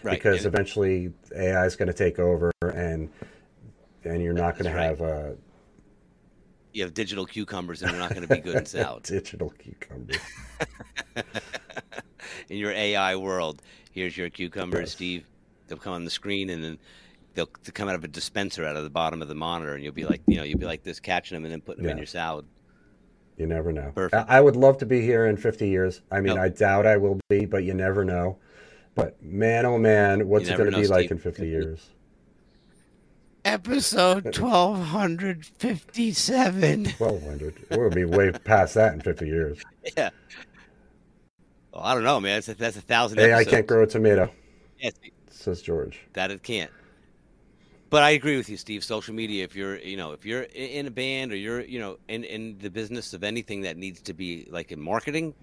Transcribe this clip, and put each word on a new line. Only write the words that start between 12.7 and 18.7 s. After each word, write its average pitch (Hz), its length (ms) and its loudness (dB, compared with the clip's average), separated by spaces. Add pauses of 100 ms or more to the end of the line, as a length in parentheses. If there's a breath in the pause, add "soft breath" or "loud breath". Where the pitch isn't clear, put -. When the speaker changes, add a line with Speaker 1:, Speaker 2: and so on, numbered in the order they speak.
Speaker 1:
A 104 240 0
I 95 200 2
world, 92 460 -4 (300 soft breath)
here's 90 260 -6
your 90 120 -6
cucumbers, 90 520 -6
Speaker 2:
Yes. 82 100 -8
Speaker 1:
Steve. 90 340 -8 (420)
They'll 82 100 -14
come 95 160 -10
on 87 120 -8
the 82 60 -8
screen, 98 380 -6
and 82 140 -8
then 80 140 -10 (560 soft breath)
they'll, 82 160 -4 (140)
they'll - 100 -18
come 104 140 -4
out 92 80 -2
of 82 80 -6
a 82 60 -10
dispenser 85 560 -6
out 76 100 -4